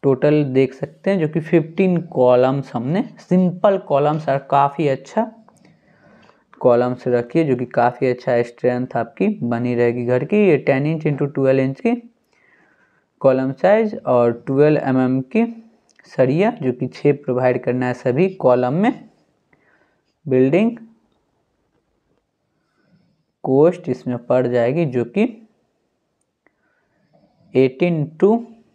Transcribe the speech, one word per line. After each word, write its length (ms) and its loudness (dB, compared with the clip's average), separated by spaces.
टोटल 420 2
देख 280 0
सकते 360 -8
हैं, 100 0
जो 80 -2
कि 140 -4
फिफ्टीन 560 0
कॉलम्स 640 2
हमने 280 -4
सिंपल 580 0
कॉलम्स 420 -2
और 80 0
काफ़ी 360 0
अच्छा 440 -4
कॉलम्स 480 0
रखी 300 -2
है, 60 0
जो 100 0
कि 120 -6
काफ़ी 400 -2
अच्छा 360 -2
स्ट्रेंथ 540 -4
आपकी 300 -4
बनी 320 -4
रहेगी 300 0
घर 200 0
की। 140 -2
ये 200 4
टेन 280 0
इंच 160 -4
into 260 -2
ट्वेल्व 320 0
इंच 200 -4
की 120 0
कॉलम 320 2
साइज 440 0
और 340 2
ट्वेल्व 320 2
एम 200 -2
एम 280 0
की 180 0
सरिया, 420 0
जो 200 -4
कि 160 -6
छः 260 0
प्रोवाइड 480 -2
करना 240 -2
है 80 -2
सभी 420 0
कॉलम 380 2
में। 340 -2
बिल्डिंग 520 2
कॉस्ट 460 2
इसमें 300 -6
पड़ 280 0
जाएगी, 400 0
जो 200 -2
कि 160 -2
एटीन 520 0
to 200 2